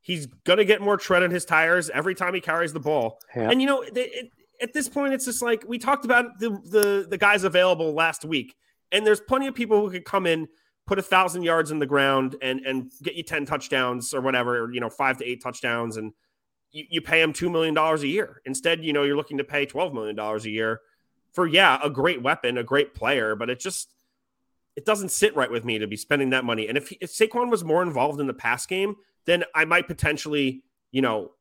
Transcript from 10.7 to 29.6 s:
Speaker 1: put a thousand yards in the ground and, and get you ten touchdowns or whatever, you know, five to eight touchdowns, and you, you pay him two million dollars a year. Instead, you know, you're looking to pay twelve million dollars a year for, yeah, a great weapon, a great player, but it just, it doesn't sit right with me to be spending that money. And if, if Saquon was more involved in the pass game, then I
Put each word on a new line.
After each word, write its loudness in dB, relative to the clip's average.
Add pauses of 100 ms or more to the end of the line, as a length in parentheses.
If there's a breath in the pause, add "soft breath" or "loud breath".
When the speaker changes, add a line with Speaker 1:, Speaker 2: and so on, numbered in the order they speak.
Speaker 1:
put 0
a -4
thousand 2
yards 2
in -2
the 2
ground 2
and, -2
and -4 (120)
get -6
you -8
ten -4
touchdowns -2
or -2
whatever, 0
you -4
know, -4
five 0
to -8
eight -6
touchdowns, -4
and -8 (640)
you, -14
you -2
pay 2
him 2
two -4
million 0
dollars 2
a -2
year. -4
Instead, -2
you -4
know, 2
you're 2
looking -4
to -4
pay -2
twelve -4
million -6
dollars -4
a -6
year -2 (500)
for, 0
yeah, 4
a -2
great -2
weapon, 0
a -2
great 0
player, 0
but -6
it -6
just, -10 (840)
it -12
doesn't -2
sit 0
right 2
with -4
me -2
to -4
be -8
spending 0
that 0
money. -2
And -4
if, -6 (100)
if -10
Saquon 0
was 0
more 2
involved 0
in -2
the -4
pass -2
game, -2 (300 soft breath)
then 2 (120)
I 4